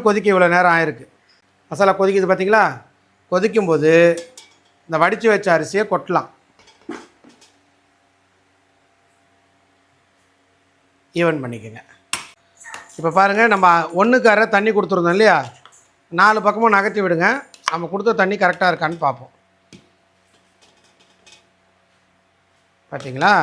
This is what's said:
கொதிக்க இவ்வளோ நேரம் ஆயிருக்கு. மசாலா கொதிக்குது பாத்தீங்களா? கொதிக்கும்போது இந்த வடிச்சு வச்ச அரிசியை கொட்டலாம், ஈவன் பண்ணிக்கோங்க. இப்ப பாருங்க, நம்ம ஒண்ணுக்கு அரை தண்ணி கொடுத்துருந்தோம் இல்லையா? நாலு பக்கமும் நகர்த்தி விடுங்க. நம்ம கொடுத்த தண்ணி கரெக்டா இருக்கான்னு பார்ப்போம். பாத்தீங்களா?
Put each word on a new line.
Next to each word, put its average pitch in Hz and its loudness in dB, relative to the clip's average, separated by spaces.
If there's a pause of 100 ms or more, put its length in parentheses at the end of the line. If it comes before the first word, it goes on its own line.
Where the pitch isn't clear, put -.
கொதிக்க 202 0
இவ்வளோ 180 4
நேரம் 180 2
ஆயிருக்கு. 147 -4 (640)
மசாலா 190 2
கொதிக்குது 190 0
பாத்தீங்களா? 190 2 (680)
கொதிக்கும்போது 175 0 (920)
இந்த 165 -4
வடிச்சு 202 0
வச்ச 196 -2
அரிசியை 160 -2
கொட்டலாம், 175 -4 (4000)
ஈவன் 156 -2
பண்ணிக்கோங்க. 113 -14 (1160)
இப்ப 160 -4
பாருங்க, 196 2 (100)
நம்ம 190 2 (340)
ஒண்ணுக்கு 233 2
அரை 214 2 (100)
தண்ணி 208 0
கொடுத்துருந்தோம் 175 -2
இல்லையா? 202 4 (840)
நாலு 214 4
பக்கமும் 214 0
நகர்த்தி 202 -2
விடுங்க. 175 0 (440)
நம்ம 170 -8
கொடுத்த 202 -4
தண்ணி 185 -2
கரெக்டா 180 0
இருக்கான்னு 160 -4
பார்ப்போம். 127 -6 (3500)
பாத்தீங்களா? 139 -2 (100)